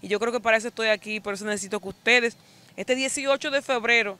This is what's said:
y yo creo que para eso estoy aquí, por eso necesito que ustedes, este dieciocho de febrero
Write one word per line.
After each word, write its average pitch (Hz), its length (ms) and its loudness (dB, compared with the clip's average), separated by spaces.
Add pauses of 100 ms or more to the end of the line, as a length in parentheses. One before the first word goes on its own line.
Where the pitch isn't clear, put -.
y 202 40 -12
yo 202 140 0
creo 233 100 0
que 240 80 -2
para 220 180 4
eso 226 120 0
estoy 226 200 -2
aquí, 214 300 -2
por 202 160 -6
eso 196 120 -10
necesito 202 340 -4
que 185 80 -10
ustedes, 233 480 2 (400)
este 196 180 -2
dieciocho 269 560 -2
de 277 120 0
febrero 233 580 2